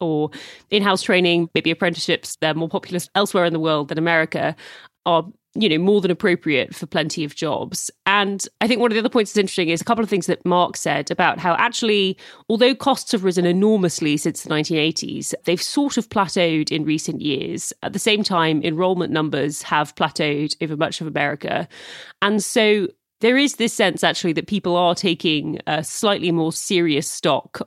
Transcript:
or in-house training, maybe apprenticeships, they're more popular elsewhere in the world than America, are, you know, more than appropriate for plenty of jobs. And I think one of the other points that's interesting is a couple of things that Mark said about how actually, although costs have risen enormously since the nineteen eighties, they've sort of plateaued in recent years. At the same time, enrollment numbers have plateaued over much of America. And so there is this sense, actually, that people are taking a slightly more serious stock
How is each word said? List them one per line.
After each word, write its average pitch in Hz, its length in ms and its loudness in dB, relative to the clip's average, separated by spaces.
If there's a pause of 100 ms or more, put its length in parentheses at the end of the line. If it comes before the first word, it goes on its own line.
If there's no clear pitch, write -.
or 151 280 -2 (420)
in-house 202 320 2
training, 175 520 2
maybe 165 160 0
apprenticeships, 170 720 -2
they're 156 120 2
more 160 140 -4
popular 180 320 -4 (160)
elsewhere 190 300 2
in 165 80 0
the 165 80 -2
world 151 260 0
than 151 100 -6
America, 160 600 0 (480)
are, 165 200 2 (300)
you 208 140 2
know, 156 80 2
more 196 240 4
than 180 100 0
appropriate 170 640 0
for - 100 -12
plenty 160 380 -2
of 147 100 -8
jobs. - 560 -6 (160)
And 196 400 0 (140)
I 226 80 2
think 226 140 2
one 240 100 4
of 208 40 0
the 220 40 2
other 220 100 2
points 220 220 2
that's 214 80 0
interesting 185 300 0
is 165 100 0
a - 60 -10
couple 214 180 2
of 196 60 -4
things 190 180 0
that - 180 -2
Mark 180 300 2
said 147 340 -2
about 170 300 0
how 170 140 2
actually, 208 640 0 (320)
although 240 260 4
costs - 380 -2
have 190 100 2
risen 180 220 2
enormously 180 720 2
since - 260 -4
the - 60 -10
nineteen 151 280 0
eighties, - 560 -2 (120)
they've 170 160 0
sort - 360 0
of 220 120 -4
plateaued 165 600 0
in 156 140 -2
recent 156 380 -2
years. - 500 -4 (100)
At - 120 -6
the 202 60 -4
same 214 240 2
time, 160 380 2
enrollment 175 520 0
numbers 147 500 -2
have 151 320 -2
plateaued 151 680 -2
over 156 140 -6
much 156 240 -2
of 160 80 -8
America. 147 600 -4 (540)
And 208 220 2
so 214 460 2 (320)
there 233 140 4
is 277 220 2
this 220 160 0
sense, 180 280 0
actually, 165 300 0
that 156 160 -4
people 180 300 -2
are 175 180 2
taking 156 720 -2
a 156 160 -2
slightly 190 480 0
more 165 220 0
serious 165 520 0
stock - 600 -2